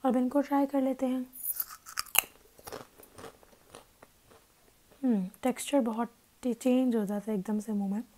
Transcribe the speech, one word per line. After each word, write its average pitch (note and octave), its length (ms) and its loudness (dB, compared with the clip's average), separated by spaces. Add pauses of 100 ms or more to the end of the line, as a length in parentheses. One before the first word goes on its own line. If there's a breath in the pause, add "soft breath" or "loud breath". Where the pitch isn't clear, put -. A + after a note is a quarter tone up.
अब B3+ 120 6
इनको B3+ 240 2
try C#4 240 2
कर C#4 160 0
लेते C4 240 0
हैं। B3+ 200 0 (3750)
हम्म, G#3+ 260 2 (160)
texture C4 380 2
बहुत A3+ 320 -2 (300)
टे-, B3 100 0
change B3 420 4
हो G#3+ 100 2
जाता G3+ 260 -4
है G#3+ 60 0
एकदम G#3 220 -2
से G#3+ 120 -6
मुंह G3+ 200 0
में। G#3+ 120 -2 (140)